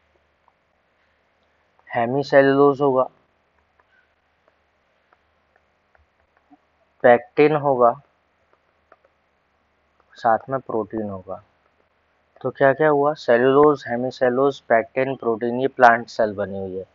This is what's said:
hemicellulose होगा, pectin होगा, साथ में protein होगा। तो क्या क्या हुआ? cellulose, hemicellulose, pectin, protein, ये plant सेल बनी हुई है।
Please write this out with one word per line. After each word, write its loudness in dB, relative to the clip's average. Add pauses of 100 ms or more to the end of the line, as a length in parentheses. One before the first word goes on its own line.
(1900)
hemicellulose 2
होगा, 2 (4000)
pectin 2
होगा, 0 (2250)
साथ -2 (120)
में -6
protein -8
होगा। -14 (960)
तो -6
क्या 2
क्या 0
हुआ? 0
cellulose, 2
hemicellulose, -2
pectin, -2
protein, -4
ये -2
plant 2
सेल -4
बनी -8
हुई -10
है। -10 (100)